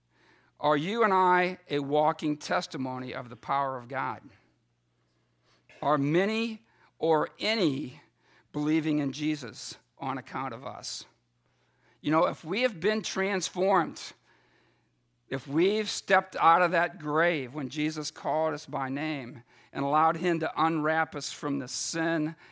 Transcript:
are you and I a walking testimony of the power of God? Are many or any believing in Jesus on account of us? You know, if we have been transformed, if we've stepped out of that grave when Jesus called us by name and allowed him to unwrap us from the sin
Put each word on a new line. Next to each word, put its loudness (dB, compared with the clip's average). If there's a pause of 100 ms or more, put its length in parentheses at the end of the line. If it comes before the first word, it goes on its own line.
(580)
are 2
you 0
and 4
I 4 (120)
a 0
walking 0
testimony -4
of -10
the -16
power -2
of -14
God? -6 (1600)
Are 2
many 0 (380)
or 2
any 0 (520)
believing 2
in -2
Jesus -6 (200)
on -6
account -8
of -10
us? -10 (960)
You -2
know, 4
if -6
we -2
have -2
been 0
transformed, 0 (1300)
if -8
we've 0
stepped 2
out 8
of 4
that 0
grave 0
when -6
Jesus -4
called 0
us -8
by -4
name -6 (280)
and -4
allowed 4
him 0
to -2 (100)
unwrap 0
us -8
from -4
the -8
sin -2 (180)